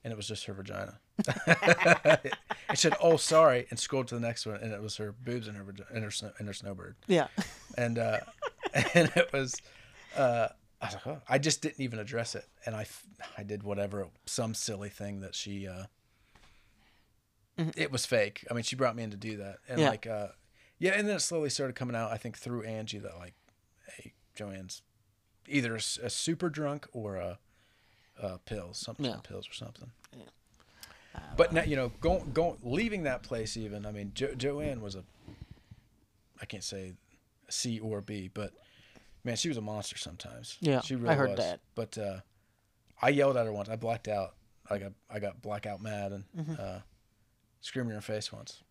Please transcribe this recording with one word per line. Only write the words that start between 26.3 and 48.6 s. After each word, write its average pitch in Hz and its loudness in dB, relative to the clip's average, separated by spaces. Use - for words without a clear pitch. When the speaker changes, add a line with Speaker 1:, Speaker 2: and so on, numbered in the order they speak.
Speaker 1:
drunk 147 -4
or 107 -6
a, 90 -4
a 92 -6
pills, 90 -10
something, 127 -6
Speaker 2:
Yeah. 110 -2
Speaker 1:
pills 98 -10
or - -14
something. 117 -14
Speaker 2:
Yeah. - -18
Uh, - -10
Speaker 1:
But 170 10
now, 165 6
you 147 2
know, 123 0
going, 165 2
going, 165 4
leaving 185 0
that 127 -2
place 113 -4
even, 104 -6
I 104 -6
mean, 101 -6
Jo-, 135 -2
Joanne 143 -2
was 101 -8
a, 90 -12
I 104 -10
can't 98 -12
say 95 -8
C 113 -2
or 107 -4
B, 101 -6
but 104 -6
man, 117 -2
she 165 0
was 147 -2
a 113 -4
monster 107 -6
sometimes. - -12
Speaker 2:
Yeah, 135 4
Speaker 1:
She 135 -4
really 131 4
Speaker 2:
I - 8
heard 139 4
Speaker 1:
was. 98 0
Speaker 2:
that. 87 0
Speaker 1:
But, 110 -6
uh, 98 -4
I 123 6
yelled 139 6
at 117 4
her 110 -2
once. 101 -4
I 110 -2
blacked 113 -2
out. 98 -2
I 104 2
got, 98 -6
I 104 -8
got 101 -6
blackout 104 -6
mad 104 -4
and, 101 -8
Speaker 2:
Mm-hmm. 156 -4
Speaker 1:
uh, 95 -8
screamed 123 -4
in 107 -6
her 104 -8
face 107 -4
once. 107 -16